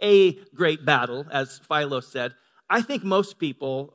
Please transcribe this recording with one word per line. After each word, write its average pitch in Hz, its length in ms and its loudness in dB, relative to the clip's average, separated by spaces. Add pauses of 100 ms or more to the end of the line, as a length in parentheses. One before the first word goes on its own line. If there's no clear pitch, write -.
a 196 320 6 (220)
great 156 300 0
battle, 131 460 0
as 135 380 -6
Philo 147 320 -2
said, 123 340 -8 (360)
I 220 100 2
think 233 240 -6
most 196 340 -2
people 135 560 -6